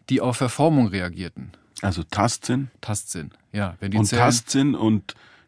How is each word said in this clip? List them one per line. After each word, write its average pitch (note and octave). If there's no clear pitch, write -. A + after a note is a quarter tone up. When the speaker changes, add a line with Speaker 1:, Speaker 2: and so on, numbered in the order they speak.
Speaker 1:
die C3
auf B2
Verformung C#3
reagierten. F2+
Speaker 2:
Also F2+
Tastsinn? B2
Speaker 1:
Tastsinn, F2+
ja. F#2+
Wenn G2
die G#2
Speaker 2:
Und G#2+
Speaker 1:
Zellen A#2+
Speaker 2:
Tastsinn B2
und A2